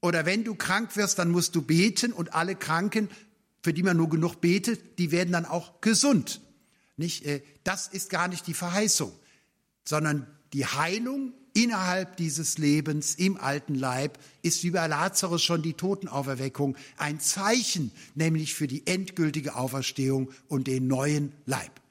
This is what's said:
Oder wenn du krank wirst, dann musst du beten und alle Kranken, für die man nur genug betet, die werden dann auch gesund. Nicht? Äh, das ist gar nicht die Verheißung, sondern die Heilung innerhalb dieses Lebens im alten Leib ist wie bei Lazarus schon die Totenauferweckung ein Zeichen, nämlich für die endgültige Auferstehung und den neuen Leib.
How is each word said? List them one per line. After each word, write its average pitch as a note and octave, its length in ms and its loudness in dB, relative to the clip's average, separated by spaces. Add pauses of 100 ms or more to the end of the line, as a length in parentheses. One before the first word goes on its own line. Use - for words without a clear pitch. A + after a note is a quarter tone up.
Oder E3 240 2
wenn G3+ 200 0
du A3+ 100 -4
krank G3+ 400 -2
wirst, G3+ 240 0
dann E3+ 140 4
musst E3+ 240 2
du D#3+ 60 2
beten F#3 500 4
und E3 200 -6
alle E3+ 220 0
Kranken, F#3 540 0 (520)
für E3+ 120 0
die E3 100 0
man F3+ 140 4
nur E3 120 4
genug E3 320 0
betet, F#3+ 600 0
die E3+ 100 2
werden F3 220 2
dann E3+ 140 0
auch - 340 -6
gesund. A3 600 4 (560)
Nicht? E3 300 -6
Äh, C#3+ 160 -4 (220)
das F#3 240 -2
ist F#3+ 200 -8
gar F3 200 0
nicht F3 180 -8
die E3+ 80 -4
Verheißung, F3 580 0 (720)
sondern D3+ 440 0 (240)
die C#3 120 -2
Heilung A3+ 680 -2 (220)
innerhalb F#3+ 640 0
dieses D#3 400 -2
Lebens D3+ 600 2
im F#3 200 2
alten C#3+ 380 -4
Leib C3+ 440 -2 (240)
ist E3 200 0
wie F3 80 0
bei E3 160 0
Lazarus E3+ 560 0
schon E3+ 180 2
die D#3 140 -4
Totenauferweckung C#3 1000 -2 (200)
ein D3 220 -2
Zeichen, G3 720 0 (240)
nämlich D#3 400 0
für D3+ 140 -2
die - 180 -6
endgültige D#3+ 680 -2
Auferstehung C3 760 -2 (160)
und C3+ 220 -2
den C3 180 0
neuen C#3+ 460 0 (140)
Leib. - 340 -4 (100)